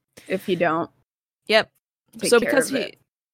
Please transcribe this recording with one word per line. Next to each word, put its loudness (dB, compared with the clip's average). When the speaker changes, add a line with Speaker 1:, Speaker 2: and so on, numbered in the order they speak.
Speaker 1:
if -6
you 0
don't -2
Speaker 2:
Yep. 0
Speaker 1:
take -2
Speaker 2:
So 6
Speaker 1:
care 0
Speaker 2:
because 2
Speaker 1:
of -2
Speaker 2:
he, -2
Speaker 1:
it. -12